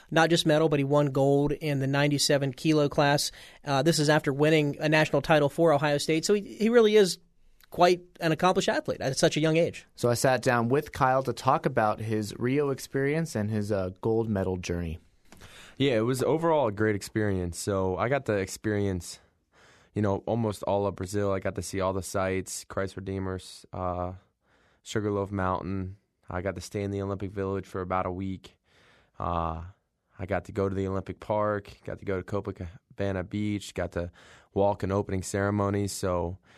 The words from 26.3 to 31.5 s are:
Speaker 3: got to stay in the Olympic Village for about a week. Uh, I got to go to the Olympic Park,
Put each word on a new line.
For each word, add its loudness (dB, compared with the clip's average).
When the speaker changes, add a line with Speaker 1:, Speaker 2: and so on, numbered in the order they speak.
Speaker 3:
got -4
to -12
stay -8
in -4
the -4
Olympic -6
Village -6
for -8
about -2
a -4
week. -8
Uh, -4
I -12
got -4
to -16
go 0
to -4
the -2
Olympic -6
Park, -2